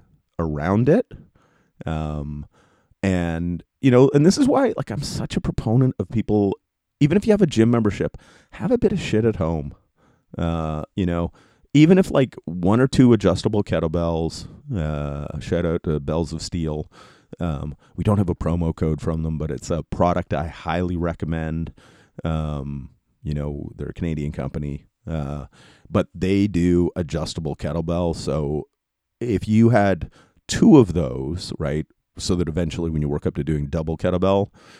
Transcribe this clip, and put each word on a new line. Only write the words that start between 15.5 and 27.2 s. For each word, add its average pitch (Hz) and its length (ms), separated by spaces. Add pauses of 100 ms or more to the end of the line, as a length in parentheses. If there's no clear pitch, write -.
out 85 180
to 76 160
Bells 78 340
of 80 80
Steel. 78 500 (480)
Um, 78 360 (200)
we 87 80
don't 104 140
have 95 120
a 82 60
promo 82 400
code 78 260
from 80 220
them, 80 140
but 76 140
it's 64 200
a 80 120
product 87 500
I 78 140
highly 87 500
recommend. 80 760 (520)
Um, 71 640 (340)
you 76 100
know, 73 420
they're - 140
a - 40
Canadian 76 400
company, 71 520 (220)
uh, 73 380 (440)
but 101 240
they 98 340
do 87 480
adjustable 80 600